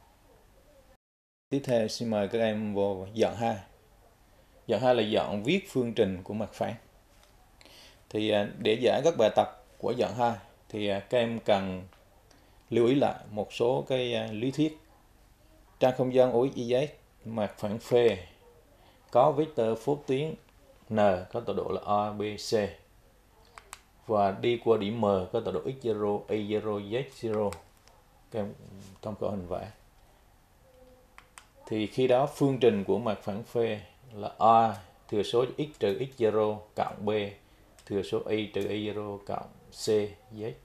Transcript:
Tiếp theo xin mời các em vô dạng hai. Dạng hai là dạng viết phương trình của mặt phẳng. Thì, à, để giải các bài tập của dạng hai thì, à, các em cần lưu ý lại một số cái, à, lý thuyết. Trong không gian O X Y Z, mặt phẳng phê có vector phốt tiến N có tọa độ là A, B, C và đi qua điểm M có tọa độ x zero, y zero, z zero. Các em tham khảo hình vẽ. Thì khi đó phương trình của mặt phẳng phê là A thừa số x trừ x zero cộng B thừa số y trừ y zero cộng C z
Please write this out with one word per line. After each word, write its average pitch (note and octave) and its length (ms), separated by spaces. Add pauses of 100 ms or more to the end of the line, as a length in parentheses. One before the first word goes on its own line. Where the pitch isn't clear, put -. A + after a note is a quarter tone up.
(1500)
Tiếp C#3 160
theo A#2 220
xin A#2 220
mời G#2 180
các A2+ 120
em G#2+ 340
vô G2 420
dạng G2 200
hai. A2+ 220 (1120)
Dạng A2 120
hai B2+ 160
là A2+ 80 (100)
dạng G2 300
viết F3+ 260
phương A#2+ 240
trình F#2+ 300
của G2+ 100
mặt G#2+ 200
phẳng. G#2+ 220 (1300)
Thì, G#2+ 200
à, G#2 280
để G#2+ 240
giải G#2+ 220
các - 140
bài G#2+ 180
tập - 280 (140)
của G2+ 160
dạng G#2 220
hai A#2+ 180 (360)
thì, G#2 180
à, G2 120
các B2 180
em A#2 220
cần F#2+ 440 (840)
lưu A#2+ 180
ý F3+ 80
lại B2 200 (160)
một G#2 220
số C3+ 340
cái, B2+ 260
à, A2+ 180
lý A2+ 200
thuyết. D#3 280 (1000)
Trong B2+ 180
không B2+ 160
gian B2+ 180
O A#2 80 (140)
X - 20
Y A#2+ 180
Z, C3+ 140 (380)
mặt A2 320
phẳng G#2+ 220
phê A#2+ 380 (960)
có C#3 200
vector B2 480
phốt D3 280
tiến D3+ 280 (580)
N G#2+ 40 (340)
có - 80
tọa G2+ 160
độ F2+ 140
là F#2+ 160
A, G#2 260
B, G#2 100
C G#2 320 (1500)
và G2+ 240
đi A#2 340
qua A2+ 120
điểm A2 240
M G#2+ 40 (260)
có A#2 80
tọa G2+ 140
độ F#2 100
x C3+ 220
zero, G#2 420
y G#2+ 200
zero, G#2 420
z B2 140 (180)
zero. G#2+ 300 (800)
Các A2+ 80
em G2+ 140 (480)
tham G#2+ 140
khảo G2 160
hình F#2 160
vẽ. F#2 240 (1900)
Thì G#2+ 220
khi C3 200
đó B2+ 180
phương C#3 340
trình G#2+ 240
của G2 160
mặt A2+ 220
phẳng G#2 220
phê A2 380 (320)
là G#2 260
A A2+ 360 (320)
thừa G#2 160
số A#2+ 220 (120)
x D3 220
trừ G2 200
x C3 220
zero G#2+ 360 (180)
cộng - 300
B G#2 40 (760)
thừa G2+ 160
số G2 260
y G#2+ 200
trừ G2+ 200
y G#2 240
zero G#2 260 (100)
cộng G2 220 (220)
C - 160 (460)
z A2 180 (140)